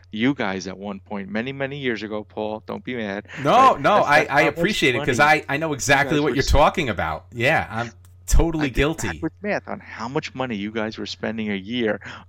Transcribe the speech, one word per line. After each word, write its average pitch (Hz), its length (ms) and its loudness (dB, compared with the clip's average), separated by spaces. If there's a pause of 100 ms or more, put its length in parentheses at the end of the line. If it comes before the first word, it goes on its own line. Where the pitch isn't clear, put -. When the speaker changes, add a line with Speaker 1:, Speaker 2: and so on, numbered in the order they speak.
Speaker 1:
you 117 240 0
guys 95 340 -4
at 92 100 -10
one 98 240 -10
point, 98 280 -10
many, 113 220 -6
many 139 260 -6
years 120 240 -4
ago, 107 220 -8
Paul. 107 420 -8
Don't 107 180 -10
be 123 120 -8
mad. 104 320 -6 (160)
Speaker 2:
No, 247 300 6
Speaker 1:
Right? 147 80 -4
Speaker 2:
no, 175 160 4
Speaker 1:
That's 165 100 4
Speaker 2:
I, 147 140 6
Speaker 1:
not - 100 -2
Speaker 2:
I 143 120 4
Speaker 1:
how - 40 4
much 143 100 0
Speaker 2:
appreciate 170 380 2
it 143 100 -2
'cause 127 140 2
Speaker 1:
money 151 300 4
Speaker 2:
I, 135 40 -2
I 143 40 0
know 165 100 -2
Speaker 1:
you 147 60 -2
Speaker 2:
exactly 135 420 2
Speaker 1:
guys 147 80 2
Speaker 2:
what 151 80 2
Speaker 1:
were 120 40 -2
Speaker 2:
you're 135 80 2
Speaker 1:
s- - 60 0
Speaker 2:
talking 151 400 4
about. 80 440 -4
Yeah, 120 360 2
I'm 117 220 -6 (340)
totally 156 420 4
Speaker 1:
I - 20 -4
did 113 60 -8
Speaker 2:
guilty. 139 340 0
Speaker 1:
backwards 85 320 -6
math 190 260 -4
on 101 140 -10
how - 260 -10
much 147 260 -4
money 127 220 -4
you 101 160 -6
guys 110 260 -4
were 107 100 -8
spending 110 440 -6
a 101 40 -2
year 104 440 -4 (300)